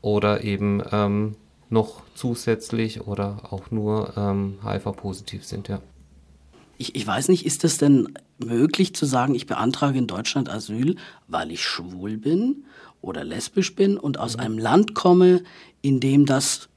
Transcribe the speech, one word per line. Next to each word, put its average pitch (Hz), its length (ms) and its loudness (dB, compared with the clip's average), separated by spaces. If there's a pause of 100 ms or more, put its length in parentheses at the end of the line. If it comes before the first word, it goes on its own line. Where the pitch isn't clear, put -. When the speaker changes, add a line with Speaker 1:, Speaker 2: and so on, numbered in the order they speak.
Speaker 1:
oder 104 420 2
eben, 101 380 0 (100)
ähm, 104 440 0 (340)
noch 110 320 0 (120)
zusätzlich 113 920 -4
oder 101 440 -6
auch 98 200 -10
nur, 107 480 -2
ähm, 98 440 -2
H-I-V-positiv 98 840 -8
sind, - 220 -10
ja. 101 120 -6 (960)
Speaker 2:
Ich, - 200 -10
ich 101 100 -6
weiß 117 220 -2
nicht, 180 180 4
ist - 180 -4
es - 140 2
denn 143 300 6 (300)
möglich 131 560 0
zu - 120 -2
sagen, 127 300 2
ich - 100 -6
beantrage 139 500 0
in 123 120 0
Deutschland 104 420 -4
Asyl, 113 460 -2 (320)
weil 80 240 -4
ich 85 120 -6
schwul 92 520 -6
bin 196 480 0 (360)
oder - 220 -8
lesbisch - 540 -4
bin 202 200 4
und 143 220 -4
aus 113 180 -4
Speaker 1:
Mhm. 120 60 -4
Speaker 2:
einem 110 160 -4
Land 139 360 2
komme, 180 480 6 (400)
in 135 180 2
dem 135 260 6
das 135 500 0